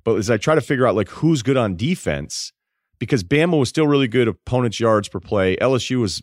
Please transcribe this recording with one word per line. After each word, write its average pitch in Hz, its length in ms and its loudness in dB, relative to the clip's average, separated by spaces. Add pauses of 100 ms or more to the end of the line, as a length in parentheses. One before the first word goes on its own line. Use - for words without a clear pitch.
but 113 140 2
as 104 120 -2
I 113 80 2
try 156 160 0
to 151 80 2
figure 127 240 0
out, 104 100 2
like, 104 140 0
who's 156 320 0
good 131 160 0
on 104 180 0
defense, 87 800 -6 (480)
because 120 220 -2
Bama 156 360 2
was 123 80 2
still 156 200 0
really 139 200 2
good 117 220 2
opponent's 120 500 -4
yards 110 300 2
per 98 100 -8
play. 95 400 0
L 127 160 2
S - 140 -2
U 127 100 0
was 98 240 -2